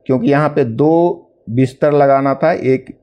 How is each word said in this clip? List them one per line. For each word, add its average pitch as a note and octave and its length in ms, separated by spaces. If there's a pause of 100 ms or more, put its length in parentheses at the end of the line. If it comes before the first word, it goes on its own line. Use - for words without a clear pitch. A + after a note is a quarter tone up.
क्योंकि B2+ 220
यहाँ C#3+ 220
पे D3 160
दो C3+ 240 (600)
बिस्तर C3 420
लगाना C#3 420
था, - 180
एक C3 340 (160)